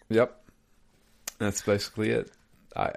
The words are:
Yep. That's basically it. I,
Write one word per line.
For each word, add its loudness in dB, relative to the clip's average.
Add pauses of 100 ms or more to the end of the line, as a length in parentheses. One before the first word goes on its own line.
Yep. 2 (1000)
That's -2
basically 0
it. 0 (460)
I, -2